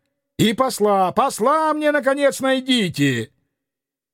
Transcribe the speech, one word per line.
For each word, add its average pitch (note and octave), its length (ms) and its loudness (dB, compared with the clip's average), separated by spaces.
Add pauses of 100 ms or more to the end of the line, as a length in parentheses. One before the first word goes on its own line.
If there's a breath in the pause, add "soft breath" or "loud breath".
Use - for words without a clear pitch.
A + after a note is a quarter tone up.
(380)
И A3 140 2
посла, G3+ 600 0
посла C#4 600 0
мне, D4+ 180 0
наконец, C#4 480 0
найдите!» A3 880 0 (840)